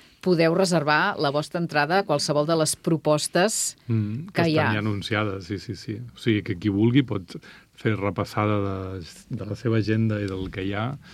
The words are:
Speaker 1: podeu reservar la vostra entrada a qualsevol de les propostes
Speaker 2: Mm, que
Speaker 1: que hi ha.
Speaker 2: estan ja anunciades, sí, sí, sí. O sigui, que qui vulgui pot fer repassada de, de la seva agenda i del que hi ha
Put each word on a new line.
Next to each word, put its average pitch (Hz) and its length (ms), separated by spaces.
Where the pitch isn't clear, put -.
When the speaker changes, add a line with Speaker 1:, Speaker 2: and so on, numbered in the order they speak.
Speaker 1:
podeu 165 340
reservar 170 640
la 147 100
vostra 151 300
entrada 160 400
a 196 40
qualsevol 147 440
de 165 80
les 156 200
propostes 170 1000
Speaker 2:
Mm, 113 440
que 170 120
Speaker 1:
que 170 60
hi 156 80
ha. 156 60
Speaker 2:
estan 117 100
ja 107 60
anunciades, 104 680
sí, 95 140
sí, - 160
sí. 104 240
O - 20
sigui, 107 260
que 95 140
qui 104 120
vulgui 117 340
pot 101 320
fer 110 220
repassada 98 1000
de, 82 60
de 101 160
la 104 100
seva 113 220
agenda 110 420
i 101 80
del 95 220
que 95 140
hi 98 100
ha 113 240